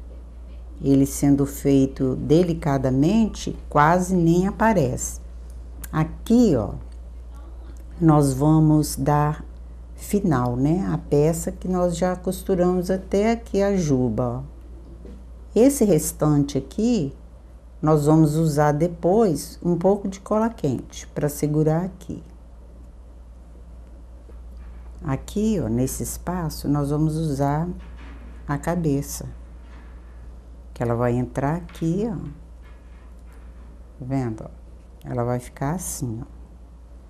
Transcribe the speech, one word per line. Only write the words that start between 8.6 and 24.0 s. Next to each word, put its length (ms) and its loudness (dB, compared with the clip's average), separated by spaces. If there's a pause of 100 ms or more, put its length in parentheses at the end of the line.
dar 480 0 (500)
final, 600 0
né? 360 2
A 60 -2
peça 540 0
que 160 -10
nós 280 0
já 200 0
costuramos 760 0
até 400 0
aqui 320 -2
a 140 2
juba, 640 0
ó. 0 - (1120)
Esse 300 6
restante 760 2
aqui, 560 -2 (680)
nós 260 4
vamos 280 6
usar 380 4
depois 880 0
um 140 2
pouco 320 2
de 100 -8
cola 300 0
quente 600 -6
pra 200 -2
segurar 560 2
aqui. 360 -10 (2750)